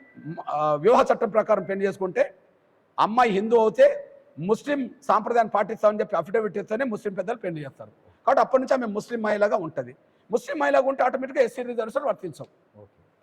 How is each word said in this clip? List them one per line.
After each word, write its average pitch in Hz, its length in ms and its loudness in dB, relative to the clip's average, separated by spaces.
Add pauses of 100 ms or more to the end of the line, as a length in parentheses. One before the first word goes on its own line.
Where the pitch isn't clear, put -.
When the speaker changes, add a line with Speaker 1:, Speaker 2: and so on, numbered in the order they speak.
(480)
Speaker 1:
ఆ, 151 260 0
వివాహ 202 280 6
చట్టం 226 260 0
ప్రకారం 208 340 0
పెళ్లి 196 240 -4
చేసుకుంటే 190 480 -4 (680)
అమ్మాయి 226 300 2
హిందూ 220 300 2
అయితే 220 520 4 (260)
ముస్లిం 226 520 -2 (120)
సాంప్రదాయాన్ని 220 480 0
పాటిస్తామని 214 500 0
చెప్పి 202 160 -4
అఫిడవిట్ 196 420 -2
ఇస్తేనే 220 260 -4
ముస్లిం 208 300 -6
పెద్దలు 202 220 -6
పెళ్లి 165 240 -8
చేస్తారు. 113 300 -16
కాబట్టి - 500 0
అప్పటి 262 200 4
నుంచి 269 140 0
ఆమె 247 120 0
ముస్లిం 214 360 -6
మహిళగా 214 340 2
ఉంటుంది. 139 400 -8 (340)
ముస్లిం - 280 -4
మహిళగా 277 300 2
ఉంటే 262 160 0
ఆటోమేటిక్‌గా 262 400 0
ఎస్సీ 226 180 -6
రిజర్వేషన్ 240 400 -6
వర్తించవు. - 800 -10
Speaker 2:
ఓకే. - 220 -20 (200)